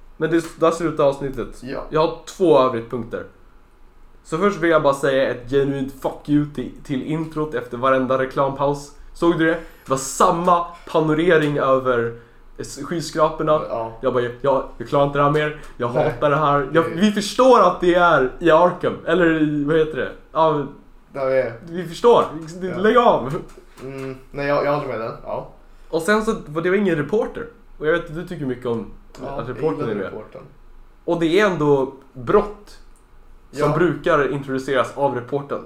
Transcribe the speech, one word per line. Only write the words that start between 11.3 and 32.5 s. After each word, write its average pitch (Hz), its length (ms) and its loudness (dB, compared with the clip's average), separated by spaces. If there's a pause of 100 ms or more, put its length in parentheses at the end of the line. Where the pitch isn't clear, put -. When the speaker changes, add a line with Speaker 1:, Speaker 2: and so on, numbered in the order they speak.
Speaker 1:
över 127 600 0 (380)
s-, - 260 -12
skyskraporna. 156 680 0 (160)
Speaker 2:
Ja. 113 320 -6
Speaker 1:
Jag 127 120 0
bara, 123 100 0
"Jag, 131 420 0 (140)
jag - 100 -10
klarar 143 180 2
inte 143 120 -2
det 143 60 4
här 143 60 4
mer. 151 300 -2 (160)
Jag 120 180 -4
Speaker 2:
Nej. 151 160 2
Speaker 1:
hatar 147 200 0
det 143 60 4
här." 143 360 2
Jag, 165 120 4
Speaker 2:
Det 160 160 -6
Speaker 1:
vi 208 120 4
förstår 226 480 4
att 180 200 4
det 175 140 4
är 160 440 4
i 170 120 4
Arkham. 160 440 4 (120)
Eller 165 360 2
i, 147 220 0
vad 156 140 2
heter 156 180 0
det? 104 160 -4 (200)
Ja, 151 340 2 (460)
Speaker 2:
Där 135 160 -4
vi 131 120 2
är. 117 120 -2 (160)
Speaker 1:
vi 170 160 -8
förstår. 170 400 4 (380)
Speaker 2:
Ja. 180 160 -6
Speaker 1:
Lägg 214 180 2
av. 160 380 4 (480)
Speaker 2:
Mm, 135 340 -12 (140)
nej, 143 160 -6
jag, 143 180 2
jag 143 120 2
håller 135 120 -4
med 113 120 -6
den. 117 120 -6 (120)
Ja. 113 240 -8 (420)
Speaker 1:
Och 160 120 -2
sen 214 220 2
så 220 100 -2 (120)
var 151 160 -6
det 180 140 2
ingen 190 200 2
reporter. 208 500 -2 (320)
Och 147 80 -6
jag 160 60 2
vet 170 120 0
att 151 100 -14
du 175 120 -10
tycker 156 200 -8
mycket 123 200 -6
om 113 200 -4 (360)
Speaker 2:
Ja, 135 60 -12 (120)
Speaker 1:
att 113 80 -10
Speaker 2:
jag 127 80 -8
Speaker 1:
reportern 147 220 -2
Speaker 2:
gillar 123 120 -4
Speaker 1:
är 104 40 -4
med. 98 100 -4
Speaker 2:
reportern. - 380 -14 (600)
Speaker 1:
Och 170 160 -2
det 170 200 2
är 208 100 4
ändå 147 440 0 (180)
brott - 680 -2 (760)